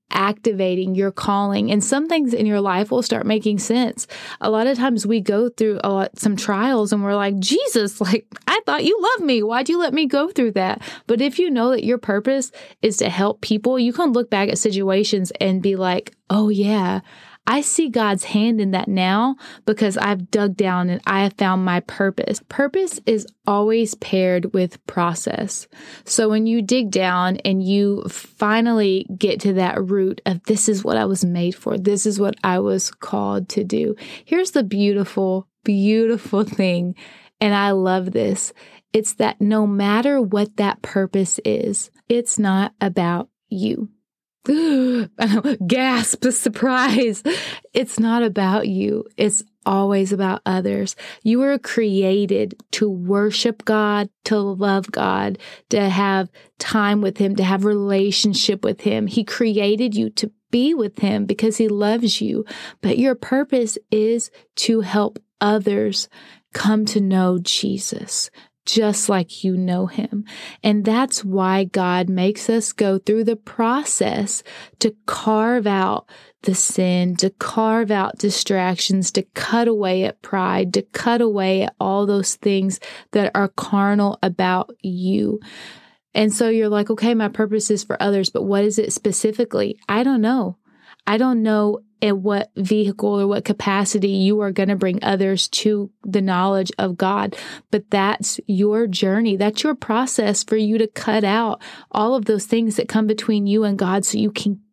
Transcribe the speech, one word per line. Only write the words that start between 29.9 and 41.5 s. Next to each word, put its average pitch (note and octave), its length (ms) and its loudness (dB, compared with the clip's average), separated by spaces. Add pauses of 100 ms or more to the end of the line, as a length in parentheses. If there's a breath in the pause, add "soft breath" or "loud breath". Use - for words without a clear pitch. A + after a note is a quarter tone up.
of, F#3 200 -4
"This A3 220 2
is G3+ 140 0
what - 140 0
I A3 80 0
was F#3+ 200 0
made F3 300 0
for. - 240 -4
This F#3+ 260 0
is G#3 140 0
what G3+ 240 0
I F#3 160 0
was F#3+ 320 0
called G2+ 600 -4
to G#3 120 -2
do." G#3+ 320 -2 (300 loud breath)
Here's F#4 260 -2
the C4+ 140 2
beautiful, G3 840 0 (160)
beautiful G#3+ 800 2
thing. F3+ 540 -2 (440 loud breath)
And G#3 140 4
I G3+ 160 2
love F#3 400 2
this. - 420 -2 (400 loud breath)
It's G#3+ 220 0
that - 260 -2
no G#3+ 280 2
matter G#3+ 520 2
what G#3 360 0
that - 260 0
purpose F#3+ 640 -2
is, - 480 -2 (160)